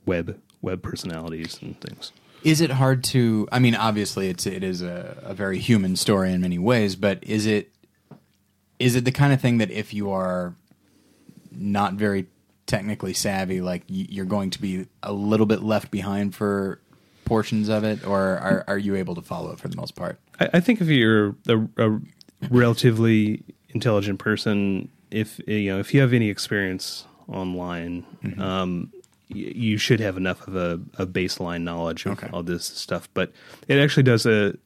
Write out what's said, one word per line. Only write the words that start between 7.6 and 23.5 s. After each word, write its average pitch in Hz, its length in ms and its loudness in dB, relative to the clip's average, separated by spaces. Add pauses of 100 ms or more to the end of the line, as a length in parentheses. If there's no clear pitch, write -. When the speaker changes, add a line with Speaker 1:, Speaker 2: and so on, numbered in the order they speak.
Speaker 2:
is 123 180 2
it 127 80 2
the 127 80 2
kind 139 220 4
of 131 80 2
thing 120 160 2
that 107 140 0
if 104 240 -8
you 101 160 -4
are 90 420 -2 (960)
not 101 440 -2
very 101 320 -2 (400)
technically 101 460 -4
savvy, 95 480 -2
like, 90 280 -4
y-, 95 200 -4
you're 98 160 -8
going 95 260 -2
to - 100 -10
be 92 240 -4 (160)
a 101 100 -8
little 104 360 2
bit 104 160 0
left 107 260 0
behind 101 460 -4
for 98 440 -2 (460)
portions 107 440 0
of 107 140 2
it, 107 220 -2
or 98 140 0 (200)
are, 95 280 0
are 101 100 -2
you 101 180 -2
able 92 200 -4
to 85 60 -12
follow 82 300 -10
it 82 80 -14
for - 80 -10
the 87 80 -8
most 87 200 -10
part? - 240 -8 (200)
Speaker 1:
I, - 140 0
I 175 60 6
think 220 220 2
if 165 60 2
you're 110 480 4 (120)
a, 113 120 4 (180)
a 110 220 2 (500)
relatively 113 960 4 (260)